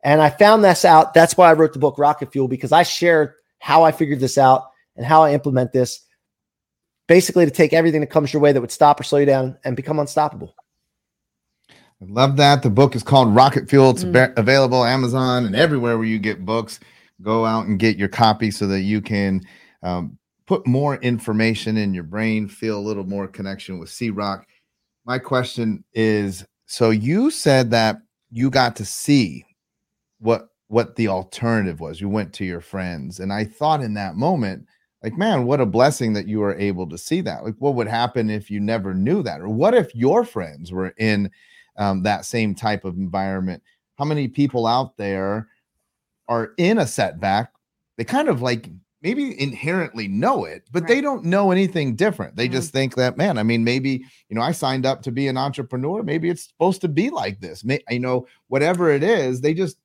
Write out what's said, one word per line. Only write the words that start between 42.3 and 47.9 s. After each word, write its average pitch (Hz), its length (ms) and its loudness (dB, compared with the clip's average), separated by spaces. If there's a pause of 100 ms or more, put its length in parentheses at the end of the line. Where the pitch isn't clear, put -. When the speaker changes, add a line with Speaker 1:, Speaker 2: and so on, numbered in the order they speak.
Speaker 2:
type 107 300 -4
of 90 120 -8
environment? 95 640 -6 (360)
How 143 60 -4
many 147 240 -4
people 135 360 -2
out 127 320 -2
there 101 520 -6 (800)
are 117 280 -4
in 190 220 0
a 151 80 0
setback? 98 640 -4 (440)